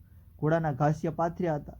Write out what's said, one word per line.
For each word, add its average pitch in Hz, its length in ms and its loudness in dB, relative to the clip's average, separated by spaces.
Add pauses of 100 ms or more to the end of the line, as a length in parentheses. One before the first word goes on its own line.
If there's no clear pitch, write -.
(420)
ઘોડાના 156 300 2
ઘાસિયા 151 400 2
પાથર્યા 170 440 0
હતા - 240 -8